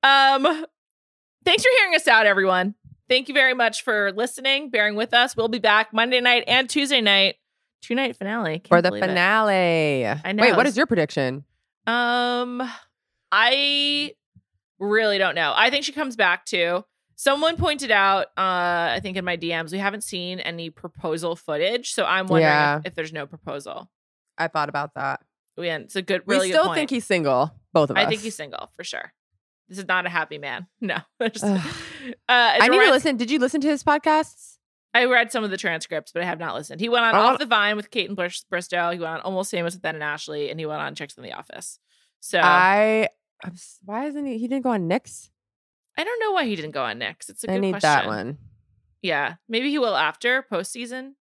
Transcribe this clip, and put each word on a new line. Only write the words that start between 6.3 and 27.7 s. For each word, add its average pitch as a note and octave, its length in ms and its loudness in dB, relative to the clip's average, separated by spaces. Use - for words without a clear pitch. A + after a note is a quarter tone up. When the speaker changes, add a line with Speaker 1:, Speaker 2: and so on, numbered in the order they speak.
Speaker 1:
and B3 240 2
Tuesday C#4 300 0
night. G3 360 4
Two-night B3 340 -4
finale. G3 440 -4
Can't - 80 -20
Speaker 2:
For F3 140 6
the F3+ 80 2
Speaker 1:
believe - 120 -4
it. - 60 -2
Speaker 2:
finale. F3 1000 2
Speaker 1:
I A2+ 200 -2
Speaker 2:
Wait, F#3+ 100 -4
Speaker 1:
know. A3 200 4
Speaker 2:
what A#3+ 100 4
is A#3+ 100 -2
your C#4 100 2
prediction? C#3+ 580 -2
Speaker 1:
Um, B3 760 -2
I C#4+ 800 2
really G#3 400 2
don't F#3 160 0
know. D#3 200 0
I A#3 160 4
think C#4+ 140 -2
she C#4+ 80 -6
comes C4+ 240 -6
back F#3 300 0
too. F3 380 0
Someone D4+ 400 0
pointed D4+ 340 -2
out, G3 360 4
uh, F3 580 0
I F#3+ 60 -4
think F#3+ 140 -8
in F#3 80 -6
my F3+ 120 -2
D E3 140 -6
Ms, E3 220 -6
we F#3+ 60 -6
haven't G3+ 260 -4
seen F3+ 360 -8
any E3+ 300 -10
proposal E3 680 -6
footage. F3+ 560 -4
So G3+ 120 -2
I'm F#3+ 220 0
wondering E3 240 4
Speaker 2:
Yeah. D3 280 2
Speaker 1:
if, D3+ 80 -10
if F3+ 80 -12
there's D#3 180 -8
no D3+ 140 -10
proposal. C#3+ 640 -14
Speaker 2:
I E3 100 -2
thought D3+ 220 -4
about D3 240 -6
that. C3+ 260 -6
Speaker 1:
Yeah, E3 180 -6
it's - 200 -10
a F#3+ 60 -4
good, F#3 240 -2
Speaker 2:
We G3 100 2
still F#3+ 60 4
Speaker 1:
really F#3 100 0
good D#4 140 4
point. - 100 0
Speaker 2:
think D4+ 140 -2
he's B3 140 -4
single, D3+ 500 2